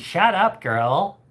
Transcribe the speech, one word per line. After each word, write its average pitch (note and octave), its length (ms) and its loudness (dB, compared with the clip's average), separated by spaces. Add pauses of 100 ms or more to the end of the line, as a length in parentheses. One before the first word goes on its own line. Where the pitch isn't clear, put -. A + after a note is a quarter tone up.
Shut G3+ 320 0
up, G#3+ 280 0
girl. B2 580 -2 (120)